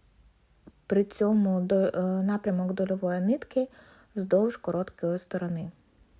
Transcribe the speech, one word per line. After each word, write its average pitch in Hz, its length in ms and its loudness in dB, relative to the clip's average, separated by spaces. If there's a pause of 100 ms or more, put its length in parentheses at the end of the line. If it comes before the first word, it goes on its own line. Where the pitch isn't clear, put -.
(880)
При 202 180 2
цьому 202 560 2
до, 185 160 2
е, 190 460 0
напрямок 190 500 -2
дольової 185 480 -2
нитки 254 480 0 (480)
вздовж 202 400 2
короткої 175 640 -4
сторони. 175 520 -6 (500)